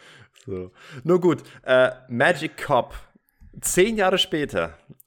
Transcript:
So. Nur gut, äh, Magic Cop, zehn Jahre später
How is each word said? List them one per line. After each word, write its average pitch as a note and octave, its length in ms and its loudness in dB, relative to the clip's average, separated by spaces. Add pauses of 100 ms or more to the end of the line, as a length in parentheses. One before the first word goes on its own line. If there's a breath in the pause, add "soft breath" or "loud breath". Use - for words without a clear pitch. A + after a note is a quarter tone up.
(460 loud breath)
So. F#2 260 -10 (320 loud breath)
Nur E3+ 180 2
gut, E3+ 220 0 (200 loud breath)
äh, B2+ 280 4 (160)
Magic D3 500 -2
Cop, - 380 -2 (640)
zehn A3 360 0
Jahre F#3+ 220 0
später G2+ 580 -4 (300)